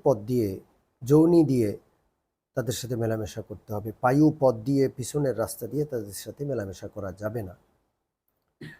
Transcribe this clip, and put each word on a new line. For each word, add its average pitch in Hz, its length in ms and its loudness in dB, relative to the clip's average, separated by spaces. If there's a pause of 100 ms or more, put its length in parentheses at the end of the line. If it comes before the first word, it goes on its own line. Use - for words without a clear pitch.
পথ 131 140 4
দিয়ে, 104 420 -2 (440)
যৌনি 160 400 6
দিয়ে 120 340 2 (760)
তাদের 123 180 -4
সাথে 123 220 -8
মেলামেশা 110 460 -4
করতে - 320 -14
হবে, 107 180 -6 (100)
পায়ু 147 380 4
পথ 131 160 4
দিয়ে, 131 340 0
পিছনের 127 500 -4
রাস্তা 113 280 -6
দিয়ে 139 180 -4
তাদের 113 280 -8
সাথে - 320 -12
মেলামেশা 104 420 -6
করা 98 240 -10
যাবে 107 300 -6
না। 92 140 -12 (1200)